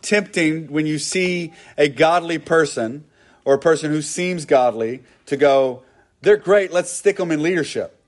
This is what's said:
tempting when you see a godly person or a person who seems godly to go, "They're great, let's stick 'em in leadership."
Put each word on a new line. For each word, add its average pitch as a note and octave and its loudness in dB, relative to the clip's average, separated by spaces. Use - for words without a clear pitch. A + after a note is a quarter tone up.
tempting E3 -2
when D#3 -2
you D#3 -2
see F3+ -4
a D3 4
godly E3 0
person D3 -2
or C#3 4
a C#3 0
person D#3+ 2
who D3+ -2
seems F3+ -6
godly B2 0
to C#3+ -4
go, C3+ 2
"They're G#3 6
great, G3 0
let's F3 -2
stick G3 -2
'em E3+ -2
in D3+ -2
leadership." D#3 -4